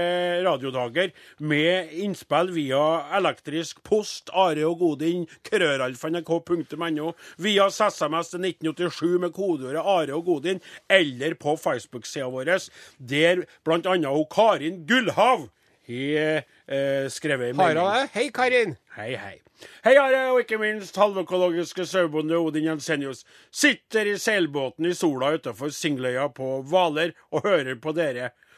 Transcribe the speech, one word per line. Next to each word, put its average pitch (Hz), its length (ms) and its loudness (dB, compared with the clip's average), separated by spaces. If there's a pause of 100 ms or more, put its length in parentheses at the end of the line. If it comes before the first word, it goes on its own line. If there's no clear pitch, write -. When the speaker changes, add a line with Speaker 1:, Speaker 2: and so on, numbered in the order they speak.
(460)
Speaker 1:
radiodager 131 640 0 (300)
med 156 520 0
innspill 180 640 -2
via 143 300 0 (340)
elektrisk 156 680 -4
post, - 480 -4
Are 170 360 2
og 170 120 0
Godin, 165 460 0 (180)
krøralfa 143 680 -2
N 175 100 -4
R 160 60 -12
K 165 180 2
punktum 170 400 -4
N 156 160 -2
O, 160 140 -6 (240)
via 196 280 4
S 190 140 -4 (200)
M 151 120 0
S 165 160 -4
til 180 160 -8
nitten 160 240 -4
åttisju 175 500 0
med 175 140 -4
kodeordet 160 480 -4
Are 160 320 2
og 170 120 -4
Godin, 175 360 0 (260)
eller 156 460 2
på 151 240 -4
Facebook-sida 127 720 -6
vår, 135 240 -2 (460)
der 151 460 2 (200)
blant 165 240 0
annet 156 240 2
hun 151 160 0
Karin 180 560 2
Gullhav 214 640 2 (380)
har, 151 560 -2 (240)
eh, 139 420 -2
skrevet 127 400 -2
en 127 80 -4
Speaker 2:
Har 175 160 4
hun - 20 0
Speaker 1:
melding. 196 280 2
Speaker 2:
det? 233 100 -6
Hei, 254 160 0
Karin! 247 480 0 (180)
Speaker 1:
Hei, 113 200 -8
hei. 101 240 -14 (440)
Hei, 240 120 8
Are, 262 360 4
og 254 100 4
ikke 220 180 -2
minst 214 360 -4
halvøkologiske 180 920 0
sauebonde 156 480 0
Odin 156 300 0
Jensenius. 143 580 -4 (280)
Sitter 220 560 0
i 208 100 0
seilbåten 156 680 -2
i 175 80 2
sola 147 440 0
utenfor 131 340 -8
Singløya 131 600 -2
på 131 340 -6
Hvaler 165 460 2 (180)
og 147 120 -2
hører 143 320 2
på 151 200 -6
dere. 127 360 -4 (260)